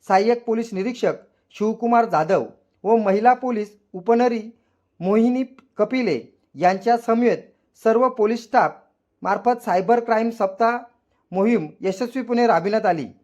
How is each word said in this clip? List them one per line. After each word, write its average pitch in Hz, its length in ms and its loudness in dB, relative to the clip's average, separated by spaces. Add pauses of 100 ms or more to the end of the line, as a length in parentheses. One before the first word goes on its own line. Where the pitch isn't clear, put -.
सहाय्यक 220 360 2
पोलीस 226 280 -4
निरीक्षक 196 420 -2 (400)
शिवकुमार 233 500 0
जाधव 160 400 0 (400)
व 220 120 2
महिला 214 380 2
पोलीस 240 420 -6 (160)
उपनरी 233 480 0 (600)
मोहिनी 226 420 2 (340)
कपिले 208 440 -2 (340)
यांच्या 190 440 0
समवेत 226 400 0 (460)
सर्व 233 240 4
पोलीस 233 360 -2
स्टाफ 196 280 0 (500)
मार्फत 202 420 -2
सायबर 196 360 2
क्राईम 226 300 -2
सप्ताह 226 480 -2 (540)
मोहीम 196 340 0 (140)
यशस्वीपणे 240 680 -4
राबविण्यात 202 400 0
आली. 170 180 -2 (180)